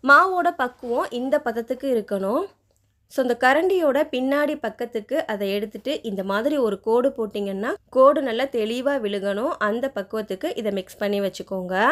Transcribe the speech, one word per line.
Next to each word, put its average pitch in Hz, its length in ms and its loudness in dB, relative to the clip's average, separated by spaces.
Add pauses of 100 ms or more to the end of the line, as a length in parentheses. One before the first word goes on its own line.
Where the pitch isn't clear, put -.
மாவோட 349 440 6 (160)
பக்குவம் 247 560 -4
இந்த 269 260 0
பதத்துக்கு 240 500 -4
இருக்கணும். 208 480 -2 (680)
So, - 140 -4
இந்த 240 200 0
கரண்டியோட 311 680 2
பின்னாடி 285 420 0 (100)
பக்கத்துக்கு 233 520 -6 (160)
அதை 196 240 -4
எடுத்துட்டு 214 340 -6 (180)
இந்த 196 120 -6 (100)
மாதிரி 269 240 0
ஒரு 214 220 0 (100)
கோடு 247 300 4
போட்டிங்கன்னா, 208 540 -4 (260)
கோடு 285 220 8 (100)
நல்லா 247 160 0 (100)
தெளிவா 226 380 0 (100)
விழுகணும். 202 500 -2 (140)
அந்த 202 260 -2
பக்குவத்துக்கு 208 540 -6 (140)
இதை 202 180 -2
மிக்ஸ் - 240 -12
பண்ணி 202 220 0
வச்சுக்கோங்க. 185 480 -6 (160)